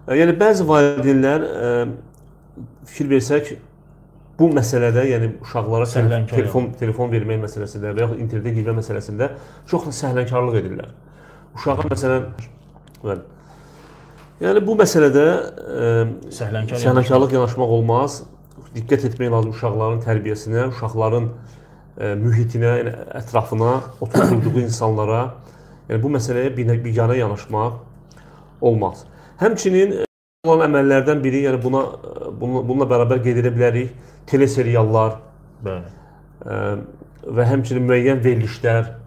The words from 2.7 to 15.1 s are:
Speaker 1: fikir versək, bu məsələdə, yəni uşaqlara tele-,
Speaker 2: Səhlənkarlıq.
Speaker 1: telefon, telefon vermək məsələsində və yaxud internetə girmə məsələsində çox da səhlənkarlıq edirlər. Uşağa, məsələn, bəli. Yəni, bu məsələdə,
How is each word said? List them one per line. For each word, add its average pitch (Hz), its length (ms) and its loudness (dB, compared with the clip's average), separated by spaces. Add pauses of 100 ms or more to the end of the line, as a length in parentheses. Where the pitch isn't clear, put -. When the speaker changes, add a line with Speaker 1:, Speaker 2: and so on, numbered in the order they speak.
Speaker 1:
fikir 139 300 -4
versək, 139 400 2 (880)
bu 165 100 6
məsələdə, 120 560 2
yəni 117 300 0
uşaqlara 113 500 -2
tele-, - 80 -8
Speaker 2:
Səhlənkarlıq. 117 400 0
Speaker 1:
telefon, 123 400 0
telefon 117 400 -2
vermək 110 300 -2
məsələsində 101 500 -8
və 113 120 0
yaxud 117 200 -6
internetə 113 300 -4
girmə 113 220 -2
məsələsində 107 520 -4 (360)
çox 175 200 -4
da 143 80 -8
səhlənkarlıq 123 680 -2
edirlər. 92 300 -8 (600)
Uşağa, 139 300 -4
məsələn, 127 440 -2 (720)
bəli. 101 240 -8 (1200)
Yəni, 190 240 2
bu 214 160 0
məsələdə, 147 460 6